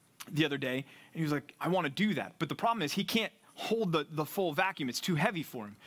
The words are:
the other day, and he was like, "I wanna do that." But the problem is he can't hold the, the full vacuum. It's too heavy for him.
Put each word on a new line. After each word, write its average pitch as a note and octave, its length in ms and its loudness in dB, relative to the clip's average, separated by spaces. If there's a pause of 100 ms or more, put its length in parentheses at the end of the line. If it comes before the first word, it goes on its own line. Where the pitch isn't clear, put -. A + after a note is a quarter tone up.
(320)
the D#3 120 4
other C#3+ 140 2
day, C3 200 -2
and - 380 -12
he E3 80 -2
was D3 80 0
like, C#3+ 300 -4
"I E3 80 0
wanna F3 200 2
do G3 260 2
that." G2 240 -4
But D#3+ 100 0
the D#3 60 -4
problem A3+ 260 2
is C#3+ 100 0
he G3 140 0
can't A3 260 0 (220)
hold G#3+ 400 0
the, D3+ 180 2
the D3+ 140 -2
full F3+ 260 0
vacuum. D#3+ 380 0
It's A#2+ 100 -4
too F#3 160 0
heavy F3+ 280 2
for A#2 220 -10
him. G#2 220 -14